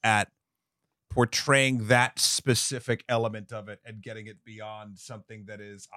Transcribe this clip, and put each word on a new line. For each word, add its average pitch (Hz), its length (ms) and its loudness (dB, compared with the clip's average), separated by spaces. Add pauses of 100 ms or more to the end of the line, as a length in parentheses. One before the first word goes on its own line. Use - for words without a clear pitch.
at 107 260 4 (800)
portraying 131 760 2
that 123 320 4
specific - 920 0
element 113 420 -2
of 107 180 -12
it 101 160 -14
and 110 160 -16
getting 110 260 -14
it 104 160 -20
beyond 107 560 -16
something 107 480 -16
that 104 140 -12
is 101 360 -18